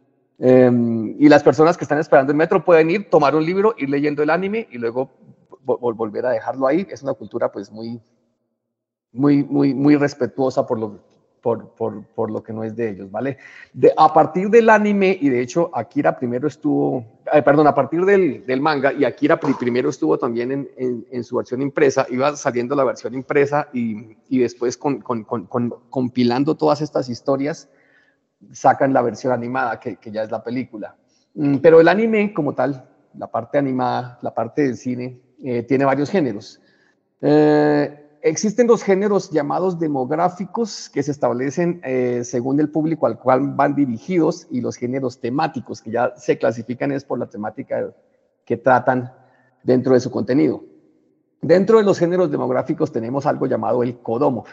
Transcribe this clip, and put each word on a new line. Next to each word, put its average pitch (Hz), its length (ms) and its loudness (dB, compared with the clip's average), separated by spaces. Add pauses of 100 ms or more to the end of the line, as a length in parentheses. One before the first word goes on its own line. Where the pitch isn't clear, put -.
(400)
Em, 120 800 4
y 147 80 8
las 147 160 8
personas 156 340 4
que 156 60 -8
están 143 160 -2
esperando 147 320 4
el 147 40 0
metro 165 280 2
pueden 165 260 6
ir, 202 180 -4
tomar 143 280 4
un 156 100 2
libro, 196 320 0
ir 135 100 -4
leyendo 147 360 -2
el 151 60 0
anime 196 400 -2
y 120 60 -18
luego 120 360 -6 (520)
vo-, 123 140 -2
vo-, 120 160 -4
volver 113 320 -6
a 127 40 0
dejarlo 120 360 -4
ahí. 160 240 0
Es 123 120 -14
una 135 120 -6
cultura, 120 360 -6
pues, 104 200 -12
muy, 113 320 -12 (1080)
muy, 143 320 2
muy, 143 280 0
muy 139 240 4
respetuosa 135 720 -2
por 117 140 -4
lo, 104 180 -8 (420)
por, 110 300 -4
por, 107 380 -8
por 110 220 -6
lo 110 120 -8
que - 100 -16
no 110 120 -8
es 110 120 -10
de 117 140 -4
ellos, 98 200 -14
¿vale? 123 280 -8 (340)
De, 143 240 4
a 156 160 6
partir 185 380 2
del 226 180 6
anime, 208 500 4
y 139 120 0
de 123 100 0
hecho 165 320 -2
Akira 143 460 -2
primero 123 280 -4
estuvo, 143 560 -2 (300)
eh, 151 80 6
perdón, 147 260 4
a 143 80 4
partir 160 300 0
del, 175 400 2
del 127 160 -2
manga, 139 320 0
y 139 140 0
Akira 147 340 0
pri-, 139 140 -2
primero 123 340 -2
estuvo 151 300 -2
también 120 340 -4
en, 139 240 -6
en, 123 340 -6
en 123 140 -8
su 123 120 -8
versión 123 260 -6
impresa, 135 480 0
iba 139 260 -2
saliendo 123 400 -4
la 139 80 0
versión 117 300 -6
impresa 143 580 0
y, 113 460 -6 (100)
y 127 120 0
después 120 360 -2
con, 135 240 -4
con, 113 240 -6
con, 107 220 -8
con, 120 280 -4 (140)
compilando 127 680 0
todas 147 260 0
estas 147 260 -4
historias, 139 600 -6 (840)
sacan 135 400 2
la 131 80 2
versión 120 320 -2
animada, 120 480 -4
que, 127 160 -10
que - 140 -18
ya 107 120 -6
es 107 80 -8
la 113 140 -8
película. 117 500 -10 (380)
Mm, 143 300 0
pero 165 180 10
el 165 80 6
anime 208 460 2
como 143 200 -2
tal, 135 320 -4 (300)
la 101 120 -12
parte 113 280 -6
animada, 127 640 -2
la 117 140 -8
parte 117 260 -4
del 131 160 0
cine, 123 420 -8 (240)
eh, 123 200 -4
tiene 135 240 0
varios 135 240 0
géneros. 123 500 -4 (640)
Eh, 147 720 2 (260)
existen 208 440 0
dos 220 160 4
géneros 196 480 0
llamados 156 500 -2
demográficos 170 1080 -4
que 143 120 -4
se 147 80 -4
establecen, 143 720 -2
eh, 127 400 -2
según 131 380 -2
el 151 80 0
público 151 380 -2
al 113 120 -4
cual 131 360 0
van 139 200 0
dirigidos 151 760 -2
y 127 100 -4
los 117 160 -6
géneros 127 440 -6
temáticos 127 600 -6
que 117 100 -16
ya 120 280 -2
se - 180 -2
clasifican 127 560 -4
es 139 100 -6
por 139 160 -8
la 120 120 -8
temática 110 640 -8 (500)
que 127 140 -4
tratan 127 520 0 (520)
dentro 127 320 2
de 127 60 6
su 120 100 -6
contenido. 123 520 0 (800)
Dentro 185 380 4
de 214 60 4
los 196 140 2
géneros 175 320 0
demográficos 131 600 -2
tenemos 123 320 -6
algo 143 220 -2
llamado 117 360 -2
el 120 180 -4
kodomo. 120 520 -2